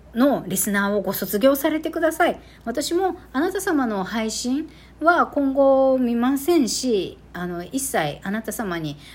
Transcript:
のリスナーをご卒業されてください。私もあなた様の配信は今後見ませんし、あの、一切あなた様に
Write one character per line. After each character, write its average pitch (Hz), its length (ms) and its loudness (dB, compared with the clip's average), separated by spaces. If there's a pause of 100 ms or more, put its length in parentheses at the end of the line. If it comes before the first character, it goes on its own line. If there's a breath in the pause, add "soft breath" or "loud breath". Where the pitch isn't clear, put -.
(140)
の 233 320 2
リ 190 120 -4
ス - 120 -2
ナ 202 200 0
ー - 20 0
を 208 80 0
ご 190 120 -2
卒 202 260 -4
業 269 180 4
さ 311 140 0
れ 311 100 -2
て 320 100 -6
く 330 100 -6
だ 320 120 2
さ 320 160 2
い。 214 100 -2 (260 loud breath)
私 277 300 -4
も 359 220 0 (160 loud breath)
あ 262 80 -2
な 359 120 0
た 392 80 -4
様 294 260 0
の 202 180 -2
配 220 260 -4
信 269 380 -4 (320 loud breath)
は 302 260 4
今 277 280 0
後 269 440 4
見 240 180 0
ま 254 200 2
せ 349 200 0
ん 254 120 4
し、 202 500 -2 (140)
あ 180 140 -8
の、 175 180 -6
一 262 160 -6
切 160 420 -2
あ 196 80 -8
な 220 120 -4
た 220 100 -8
様 185 260 -4
に 151 180 -6 (180 loud breath)